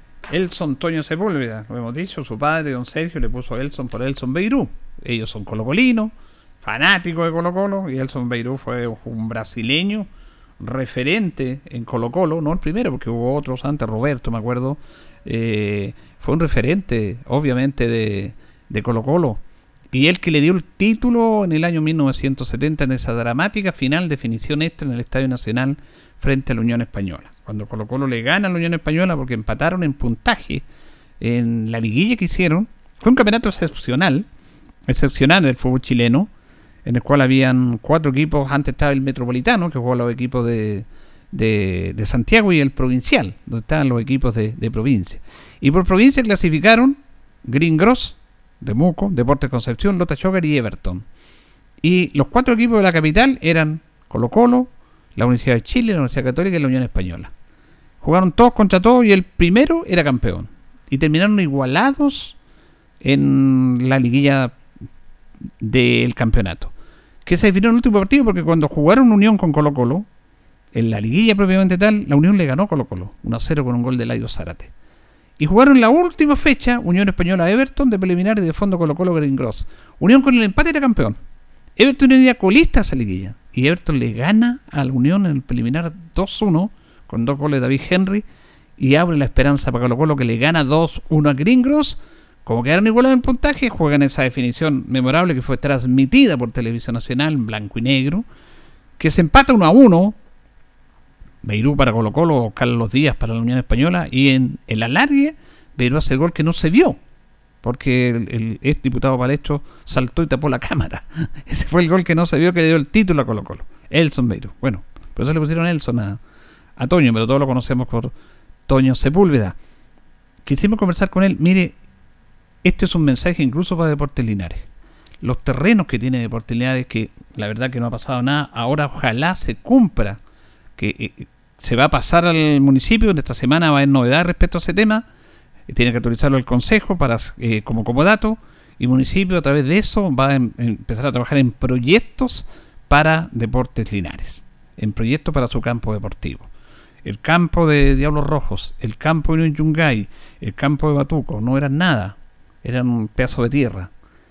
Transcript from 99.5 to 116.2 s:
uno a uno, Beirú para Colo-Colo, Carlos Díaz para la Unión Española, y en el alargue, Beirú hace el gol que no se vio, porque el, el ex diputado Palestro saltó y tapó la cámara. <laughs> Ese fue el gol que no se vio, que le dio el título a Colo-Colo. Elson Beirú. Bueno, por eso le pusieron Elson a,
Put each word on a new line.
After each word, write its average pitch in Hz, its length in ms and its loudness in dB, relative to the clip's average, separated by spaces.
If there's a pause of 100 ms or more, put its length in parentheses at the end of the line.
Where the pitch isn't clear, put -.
uno 196 140 6
a 156 40 6
uno, 202 440 8 (1300)
Beirú 110 340 0
para 127 160 4
Colo-Colo, 117 640 0
Carlos 120 360 0
Díaz 139 240 2
para 113 200 -4
la 113 60 -2
Unión 123 180 0
Española, 160 520 0
y 135 200 4
en 131 360 2
el 110 160 -2
alargue, 277 540 2 (400)
Beirú 127 200 0
hace 151 180 0
el 131 40 0
gol 170 140 0
que 160 100 -2
no 165 100 2
se 160 180 -2
vio, 185 260 4 (640)
porque 123 500 0
el, 117 200 -4
el 113 320 -6
ex 143 200 -2
diputado 131 340 0
Palestro 143 460 -4 (220)
saltó 131 400 -2
y - 20 -2
tapó 143 220 -2
la 127 100 0
cámara. - 460 -4 (220)
<laughs> - 200 -12
Ese - 220 -2
fue 175 140 2
el 165 60 2
gol 185 140 2
que 165 140 0
no 170 100 2
se 165 120 -2
vio, 175 140 2
que 175 80 -2
le 160 60 2
dio 160 100 4
el 143 120 -2
título 180 340 2
a - 40 -6
Colo-Colo. - 380 -8 (260)
Elson 143 380 0
Beirú. - 220 -6 (100)
Bueno, 113 220 -4 (320)
por - 100 -4
eso 143 80 0
le 160 80 0
pusieron 165 260 -2
Elson 143 340 -2
a, 101 180 -6 (580)